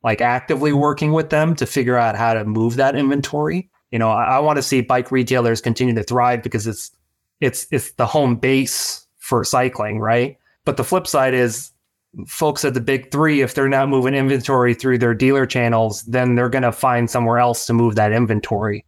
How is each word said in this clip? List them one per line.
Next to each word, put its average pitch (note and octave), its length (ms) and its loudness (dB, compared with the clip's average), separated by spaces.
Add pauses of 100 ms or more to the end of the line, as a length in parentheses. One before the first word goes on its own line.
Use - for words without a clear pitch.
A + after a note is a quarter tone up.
like, A2+ 160 0
actively C#3+ 520 0
working D3 400 2
with D#3 180 0
them D#3 260 2
to A#2+ 100 -2
figure B2 300 0
out A2+ 200 2
how A#2 180 0
to A2 100 -2
move A2 320 0
that C3+ 180 2
inventory. D3 760 -2 (220)
You A#2 80 -4
know, A2+ 120 2
I, A#2 260 0
I - 20 2
wanna D3 240 0
see C3+ 180 0
bike B2+ 300 0
retailers A#2+ 500 0
continue A#2+ 340 0
to A2 100 -2
thrive A#2+ 380 0
because A2+ 260 -6
it's, - 220 -10 (500)
it's, - 320 -2
it's - 200 -4
the B2 140 -2
home C3 300 0
base - 680 -2 (120)
for A#2 260 -2
cycling, A#2 540 -2
right? A#2+ 380 0 (280)
But C#3+ 120 -2
the A#2+ 80 -2
flip F#3 240 -2
side C3 260 2
is B2 380 -2 (540)
folks - 380 -4
at C3 100 -2
the B2+ 60 -2
big B2 300 -2
three, D3 320 2
if A#2+ 120 -2
they're C#3 140 2
not C3+ 200 2
moving C3+ 260 2
inventory C3+ 600 2
through B2+ 240 0
their A#2 160 2
dealer C3 320 2
channels, A2+ 580 0
then B2 320 0
they're B2 120 2
gonna B2 240 0
find A#2+ 380 0
somewhere A#2 280 0
else A#2+ 280 0
to A#2 60 -2
move A#2 240 2
that G#2+ 160 2
inventory. G#2+ 760 -2